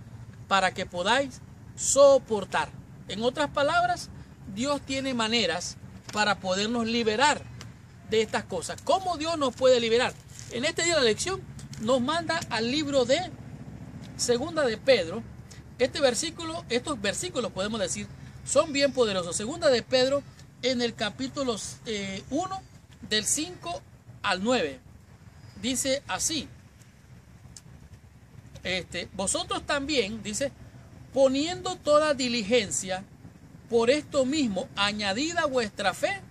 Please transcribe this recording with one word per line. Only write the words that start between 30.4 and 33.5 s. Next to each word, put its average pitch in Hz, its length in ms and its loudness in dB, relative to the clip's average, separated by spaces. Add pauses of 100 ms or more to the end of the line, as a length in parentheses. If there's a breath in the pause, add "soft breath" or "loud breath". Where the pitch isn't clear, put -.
poniendo 330 640 2
toda 302 360 4
diligencia, 214 920 0 (640)